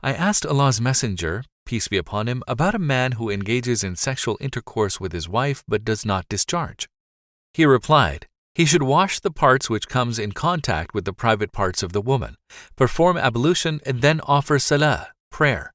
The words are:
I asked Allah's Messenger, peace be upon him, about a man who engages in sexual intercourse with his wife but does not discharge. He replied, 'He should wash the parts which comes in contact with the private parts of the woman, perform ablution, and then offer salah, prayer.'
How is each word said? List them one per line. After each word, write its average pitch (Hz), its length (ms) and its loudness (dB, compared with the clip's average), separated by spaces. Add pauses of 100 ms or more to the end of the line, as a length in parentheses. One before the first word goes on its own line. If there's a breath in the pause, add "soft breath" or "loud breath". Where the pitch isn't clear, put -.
I 135 120 -2
asked 196 320 0
Allah's 139 340 2
Messenger, 107 640 -2 (220)
peace 117 220 -4
be 101 100 0
upon 104 300 -2
him, 123 200 -4
about 160 280 0
a 220 40 -2
man 131 340 0
who 113 180 -4
engages 113 520 -2
in 92 120 -4
sexual - 440 -4
intercourse 113 600 -4
with 92 120 -6
his 82 160 -6
wife 131 400 -2
but 107 160 0
does 110 220 -2
not 95 240 -2
discharge. - 580 -4 (680)
He 160 120 4
replied, 131 640 4 (260)
'He 170 120 2
should 151 180 4
wash 156 360 2
the 190 120 -4
parts 131 380 2
which 110 180 -2
comes 120 320 -2
in 104 140 -4
contact 143 600 -2
with 95 120 -4
the 95 80 -4
private 107 380 0
parts 92 300 -2
of 87 120 -4
the 104 80 0
woman, 107 340 -2 (400 loud breath)
perform 170 420 4
ablution, 151 680 0
and 127 160 -4
then 151 200 4
offer 143 380 2
salah, 147 500 2 (220)
prayer.' 127 440 0